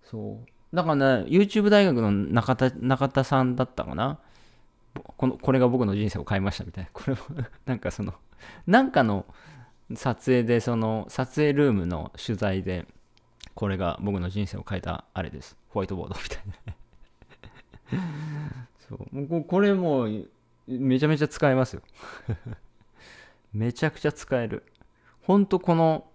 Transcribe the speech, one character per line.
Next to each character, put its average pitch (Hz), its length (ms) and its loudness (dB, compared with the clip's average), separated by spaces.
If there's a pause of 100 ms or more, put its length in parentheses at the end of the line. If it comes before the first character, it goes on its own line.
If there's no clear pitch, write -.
そ 107 400 -12
う。 - 320 -14
だ 175 80 0
か 156 120 2
ら - 0 -
ね、 131 320 4
YouTube 202 420 4
大 202 160 8
学 127 160 2
の 104 100 2
中 101 440 2
田、 131 160 2
中 131 380 0
田 135 140 2
さ 131 200 2
ん 127 120 0
だ 127 100 0
っ - 20 -20
た - 160 -8
か - 100 -8
な。 135 260 -4 (800)
こ - 280 -4
の、 - 140 0
「こ 139 100 2
れ 131 80 6
が 127 80 6
僕 123 180 2
の 98 100 0
人 104 140 0
生 98 100 -6
を - 80 -8
変 101 100 0
え 95 40 0
ま 98 100 0
し - 60 -8
た」 - 80 -10
み 87 60 -14
た 95 100 -10
い - 20 -8
な。 - 100 -14
こ - 140 -16
れ 135 60 0
は、 - 80 -6 (340)
<laughs> - 100 -20
な 127 100 -2
ん 104 40 -8
か - 120 -6
そ - 120 -8
の、 - 100 -8 (520)
な 220 160 6
ん 262 100 0
か 139 120 4
の 101 220 0 (720)
撮 - 360 -2
影 123 120 4
で、 117 160 2
そ 117 160 -2
の、 110 340 -2
撮 - 240 -6
影 151 200 2
ル 147 160 6
ー 113 40 4
ム 95 120 0
の 85 260 -4 (120)
取 107 140 -4
材 95 260 -2
で、 90 240 -6 (680)
「こ 107 120 -4
れ 95 100 -2
が 87 240 -2
僕 98 180 -2
の 90 100 -4
人 101 180 -4
生 95 100 -10
を - 100 -12
変 95 120 -6
え - 20 -10
た - 320 -8
あ 92 80 -6
れ - 80 -6
で - 120 -14
す。 - 160 -20 (120)
ホ 110 100 -4
ワ 92 60 -2
イ - 20 -14
ト 95 80 -8
ボ 85 100 -8
ー - 40 -16
ド」 - 120 -8
み - 80 -8
た - 60 -10
い - 120 -10
な - 1500 -14
ね。 151 680 -10
<laughs> - 0 - (120)
そ - 160 -16
う。 - 200 -14
も 139 80 -6
う 139 40 -8
こ-、 160 160 -4
こ 175 180 0
れ 202 120 4
も 156 320 0
う、 107 240 -6 (380)
め 127 320 2
ち 151 60 2
ゃ - 20 4
め 156 100 4
ち 143 40 0
ゃ 151 60 2
使 147 220 0
え 131 60 4
ま 131 100 2
す - 100 -12
よ。 - 60 -12 (840)
<laughs> - 840 -20
め 113 180 -2
ち - 140 -2
ゃ 170 60 0
く - 80 -18
ち - 60 -8
ゃ 147 60 2
使 - 280 -4
え 113 80 -2
る。 104 160 -8 (580)
ほ 190 160 4
ん 202 80 4
と 190 140 0
こ 175 160 2
の 160 400 2